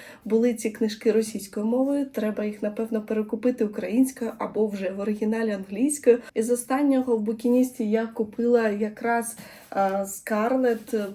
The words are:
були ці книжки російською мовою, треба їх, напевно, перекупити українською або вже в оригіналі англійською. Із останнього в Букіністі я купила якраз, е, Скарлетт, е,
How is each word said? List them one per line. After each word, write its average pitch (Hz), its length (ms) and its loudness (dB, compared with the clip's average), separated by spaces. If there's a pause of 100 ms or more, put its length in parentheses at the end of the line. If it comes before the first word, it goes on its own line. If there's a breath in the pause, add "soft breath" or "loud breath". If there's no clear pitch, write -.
(240 loud breath)
були 226 300 2
ці 214 160 -4
книжки 214 420 0
російською 214 540 -2
мовою, 269 400 0
треба 214 380 -4
їх, 208 180 -6
напевно, 220 400 -4
перекупити 220 640 -2
українською 214 720 0
або - 280 -2
вже 196 240 -4
в 196 100 -8
оригіналі 220 500 -2
англійською. 214 680 2 (160 loud breath)
Із 226 160 0
останнього 254 640 2
в 220 40 -2
Букіністі 240 720 2
я 220 160 2
купила 226 640 2
якраз, 220 680 -2 (400 loud breath)
е, 196 320 2
Скарлетт, 233 840 0
е, 208 200 0